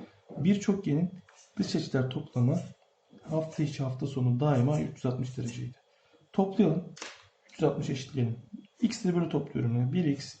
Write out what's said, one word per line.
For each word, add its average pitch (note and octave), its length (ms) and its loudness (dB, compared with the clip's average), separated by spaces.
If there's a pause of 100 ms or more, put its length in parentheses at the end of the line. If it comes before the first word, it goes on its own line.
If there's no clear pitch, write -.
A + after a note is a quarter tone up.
(360)
Bir F#3+ 240 2
çokgenin F3+ 500 0 (480)
dış F#3 180 0
açılar B2+ 340 -2
toplamı C#3 500 0 (640)
hafta D#3 400 -4
içi, D3 200 -4
hafta B2+ 240 -4
sonu B2 340 2
daima C3 400 4
üç D#3 160 -6
yüz - 100 -4
altmış B2 300 -2
dereceydi. B2 400 -6 (560)
Toplayalım. F#3 600 2 (520)
Üç - 120 -20
yüz D#3+ 60 2
altmış C#3 260 0
eşitleyelim. B2 460 -2 (440)
X'leri F#3 360 2
böyle E3+ 120 2
topluyorum. B2 480 0
Yani B2+ 160 0
bir F3+ 120 2
x, C#3 360 -2